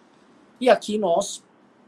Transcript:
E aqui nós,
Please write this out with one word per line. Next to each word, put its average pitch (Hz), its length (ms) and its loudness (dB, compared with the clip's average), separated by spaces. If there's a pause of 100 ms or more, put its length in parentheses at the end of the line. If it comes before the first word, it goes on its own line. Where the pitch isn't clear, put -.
(600)
E 254 100 -4
aqui 214 280 0
nós, 196 440 0 (460)